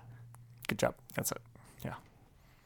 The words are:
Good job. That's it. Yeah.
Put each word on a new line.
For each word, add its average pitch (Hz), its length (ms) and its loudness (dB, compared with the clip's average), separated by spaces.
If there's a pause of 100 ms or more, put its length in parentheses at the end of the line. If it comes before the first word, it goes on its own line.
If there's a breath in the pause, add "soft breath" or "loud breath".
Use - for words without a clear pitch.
(680)
Good - 120 4
job. - 160 8 (180)
That's - 180 4
it. - 100 0 (440)
Yeah. - 80 0 (720)